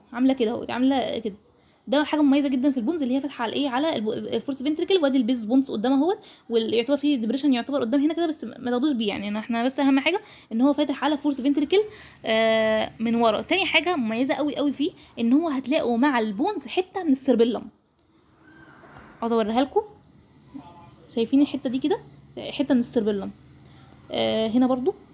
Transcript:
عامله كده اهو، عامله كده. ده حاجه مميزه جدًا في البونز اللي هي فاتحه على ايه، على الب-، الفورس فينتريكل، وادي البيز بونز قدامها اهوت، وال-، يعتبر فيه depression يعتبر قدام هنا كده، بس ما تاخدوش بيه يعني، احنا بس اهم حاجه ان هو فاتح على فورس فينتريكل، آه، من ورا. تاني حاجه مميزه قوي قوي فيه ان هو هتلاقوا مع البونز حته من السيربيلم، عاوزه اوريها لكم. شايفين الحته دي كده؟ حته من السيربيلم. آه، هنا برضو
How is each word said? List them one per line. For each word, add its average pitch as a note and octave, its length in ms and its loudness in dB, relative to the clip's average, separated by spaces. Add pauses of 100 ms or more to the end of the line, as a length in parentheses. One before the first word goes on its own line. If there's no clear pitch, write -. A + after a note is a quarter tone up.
(120)
عامله C4 200 2
كده A#3+ 180 0
اهو، - 180 -6
عامله C4 500 0
كده. G#3+ 160 -6 (540)
ده C#4+ 160 2
حاجه D4+ 160 0
مميزه C#4+ 280 4
جدًا C4+ 220 0
في C4+ 60 0
البونز C#4+ 260 -2
اللي B3+ 140 0
هي C#4 40 0
فاتحه C#4 220 -8
على A3 100 -4
ايه، C#4 160 -2
على C#4+ 280 -2
الب-، G#3+ 120 -4
الفورس A3+ 540 -6
فينتريكل، F4 400 0
وادي C#4 160 2
البيز A#3+ 260 0
بونز C4 260 2
قدامها B3+ 280 0
اهوت، F4+ 200 2 (320)
وال-، A3+ 240 0
يعتبر A#3 220 0
فيه C#4+ 200 2
depression C4 380 0
يعتبر B3 260 -2
قدام A#3+ 200 0
هنا D#4 140 2
كده، E4+ 120 -2
بس D#4 180 -6
ما - 260 -8
تاخدوش B3+ 220 0
بيه A3 160 -2
يعني، G#3 300 -4
احنا A#3 260 -2
بس C4+ 160 -2
اهم C4+ 200 4
حاجه E4 200 2 (320)
ان A3+ 80 0
هو C#4 120 6
فاتح C#4+ 320 -2
على D4 140 0
فورس C#4+ 220 -2
فينتريكل، D4 400 2 (440)
آه، A3 760 2
من A3+ 160 0
ورا. A3+ 280 2
تاني F4+ 220 0
حاجه E4 320 0
مميزه A#3+ 380 -2
قوي D4 220 -2
قوي C#4+ 160 0
فيه D#4 180 -2 (280)
ان A#3 140 2
هو D#4+ 160 2
هتلاقوا B3+ 480 -2
مع B3+ 220 2
البونز A#3+ 480 -2
حته F#4 380 -4
من D4+ 80 4
السيربيلم، A#3 500 2 (1600)
عاوزه A#3 160 0
اوريها A3+ 240 0
لكم. C#4+ 200 0 (1300)
شايفين A#3+ 280 2
الحته C#4 280 -2
دي B3+ 80 -4
كده؟ D4+ 200 -2 (400)
حته - 360 -2
من A#3+ 60 4
السيربيلم. G#3 500 -2 (800)
آه، A3 380 0
هنا B3 180 2
برضو B3+ 280 0 (200)